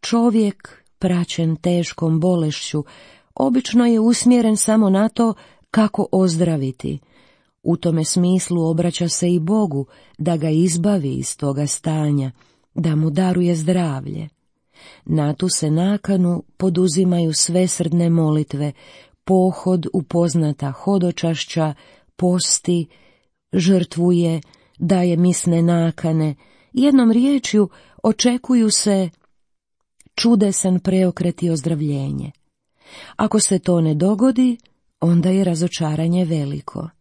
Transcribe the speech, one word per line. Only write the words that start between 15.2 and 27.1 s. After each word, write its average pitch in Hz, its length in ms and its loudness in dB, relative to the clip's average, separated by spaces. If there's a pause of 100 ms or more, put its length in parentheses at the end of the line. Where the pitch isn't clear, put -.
tu 180 140 -2
se 156 220 -2
nakanu 180 720 0 (140)
poduzimaju 180 760 0
svesrdne 170 800 0
molitve, 151 600 0 (540)
pohod 185 680 0
u 180 100 -2
poznata 156 680 0
hodočašća, 165 1040 -2 (420)
posti, 175 680 0 (680)
žrtvuje, 175 880 0 (380)
daje 180 380 0
misne 175 460 2
nakane, 165 720 0 (380)
jednom 254 400 4